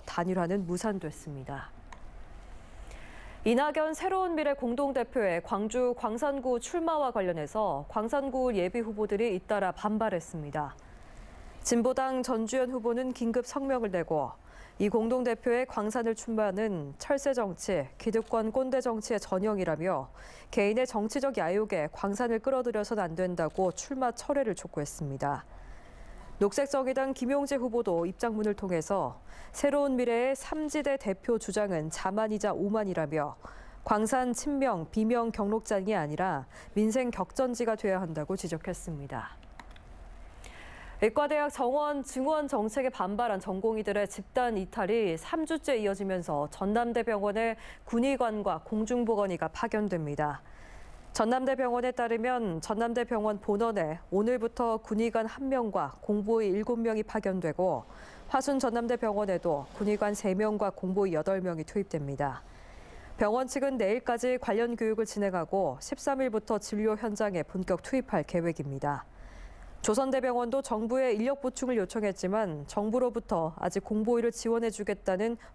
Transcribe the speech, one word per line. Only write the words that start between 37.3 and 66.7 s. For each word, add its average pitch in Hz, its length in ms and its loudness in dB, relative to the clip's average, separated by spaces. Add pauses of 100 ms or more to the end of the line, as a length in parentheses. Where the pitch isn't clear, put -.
돼야 190 240 2
한다고 160 380 -2
지적했습니다. 156 920 -6 (1700)
의과대학 294 500 4
정원 277 520 0
증원 294 440 0
정책에 247 400 0
반발한 208 540 -2
전공의들의 202 680 0
집단 240 480 -2
이탈이 190 640 0
삼 320 280 -2
주째 294 320 0
이어지면서 190 760 0
전남대병원에 220 1080 0 (260)
군의관과 226 800 2
공중보건의가 214 880 2
파견됩니다. 160 920 0 (720)
전남대병원에 247 840 2
따르면 233 680 0
전남대병원 226 800 0
본원에 202 600 2 (120)
오늘부터 226 640 2
군의관 220 480 2
한 262 240 -6
명과 202 520 0
공보의 214 480 2
일곱 214 300 2
명이 226 220 2
파견되고 180 840 0 (440)
화순 269 320 2
전남대병원에도 214 1080 2 (100)
군의관 208 380 2
세 196 220 0
명과 208 340 2
공보의 190 440 0
여덟 185 280 2
명이 170 220 -2
투입됩니다. 143 800 -2 (760)
병원 233 300 2
측은 269 300 0
내일까지 240 640 2
관련 233 360 2
교육을 220 320 2
진행하고 185 760 0
십삼 277 400 -2
일부터 220 380 0
진료 214 360 0